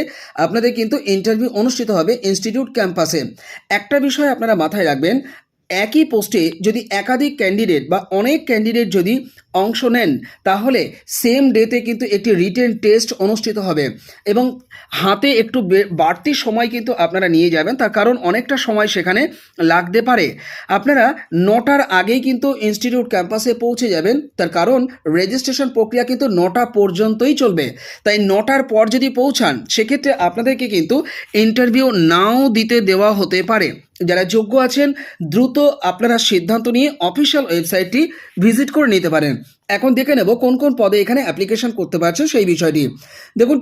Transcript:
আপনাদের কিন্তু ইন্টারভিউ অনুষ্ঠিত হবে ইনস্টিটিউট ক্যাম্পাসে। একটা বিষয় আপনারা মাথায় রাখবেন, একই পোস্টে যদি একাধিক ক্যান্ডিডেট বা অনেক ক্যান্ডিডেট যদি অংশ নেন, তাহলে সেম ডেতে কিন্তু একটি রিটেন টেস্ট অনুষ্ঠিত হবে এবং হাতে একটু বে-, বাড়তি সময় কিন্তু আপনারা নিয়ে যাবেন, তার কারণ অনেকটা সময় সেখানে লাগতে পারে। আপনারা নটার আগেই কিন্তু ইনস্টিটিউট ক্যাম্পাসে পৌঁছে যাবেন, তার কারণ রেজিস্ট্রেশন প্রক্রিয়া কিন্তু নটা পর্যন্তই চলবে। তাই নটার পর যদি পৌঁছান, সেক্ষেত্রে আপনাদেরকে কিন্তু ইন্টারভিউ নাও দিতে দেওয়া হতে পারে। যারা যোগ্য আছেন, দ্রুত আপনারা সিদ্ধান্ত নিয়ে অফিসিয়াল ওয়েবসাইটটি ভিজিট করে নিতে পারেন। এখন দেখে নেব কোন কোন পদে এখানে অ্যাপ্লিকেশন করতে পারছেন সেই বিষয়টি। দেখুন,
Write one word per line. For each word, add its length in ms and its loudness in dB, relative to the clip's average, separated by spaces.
আপনাদের 360 0
কিন্তু 160 -2
ইন্টারভিউ 340 -2
অনুষ্ঠিত 360 -2
হবে 160 2
ইনস্টিটিউট 380 -4
ক্যাম্পাসে। 440 -2
একটা 280 -2
বিষয় 280 0
আপনারা 200 0
মাথায় 260 0
রাখবেন, 280 0
একই 340 0
পোস্টে 280 0
যদি 140 2
একাধিক 300 0
ক্যান্ডিডেট 500 0
বা 80 0
অনেক 200 0
ক্যান্ডিডেট 380 0
যদি 160 2
অংশ 180 -2
নেন, 160 2
তাহলে 340 0
সেম 220 2
ডেতে 220 2
কিন্তু 180 -4
একটি 140 -2
রিটেন 300 0
টেস্ট 260 2
অনুষ্ঠিত 340 -2
হবে 180 0
এবং 140 2
হাতে 300 2
একটু 180 -2
বে-, 200 2
বাড়তি 300 0
সময় 320 -2
কিন্তু 160 -4
আপনারা 300 -2
নিয়ে 200 4
যাবেন, 260 0
তার 160 0
কারণ 180 2
অনেকটা 260 -2
সময় 300 0
সেখানে 260 0
লাগতে 280 0
পারে। 180 2
আপনারা 280 2
নটার 320 2
আগেই 280 0
কিন্তু 200 -2
ইনস্টিটিউট 460 -2
ক্যাম্পাসে 380 -2
পৌঁছে 300 -2
যাবেন, 220 0
তার 180 -2
কারণ 220 2
রেজিস্ট্রেশন 580 -2
প্রক্রিয়া 340 0
কিন্তু 160 -2
নটা 240 0
পর্যন্তই 640 2
চলবে। 240 2
তাই 120 2
নটার 400 2
পর 120 4
যদি 120 2
পৌঁছান, 340 0
সেক্ষেত্রে 360 0
আপনাদেরকে 380 -2
কিন্তু 200 0
ইন্টারভিউ 440 2
নাও 280 4
দিতে 200 2
দেওয়া 200 4
হতে 200 0
পারে। 180 0
যারা 140 2
যোগ্য 180 0
আছেন, 220 0
দ্রুত 240 2
আপনারা 280 0
সিদ্ধান্ত 360 0
নিয়ে 140 2
অফিসিয়াল 380 0
ওয়েবসাইটটি 540 -2
ভিজিট 320 2
করে 200 4
নিতে 200 0
পারেন। 180 0
এখন 220 0
দেখে 220 0
নেব 100 2
কোন 180 2
কোন 100 2
পদে 220 4
এখানে 220 0
অ্যাপ্লিকেশন 540 -2
করতে 240 -4
পারছেন 300 0
সেই 200 2
বিষয়টি। 300 0
দেখুন, 220 4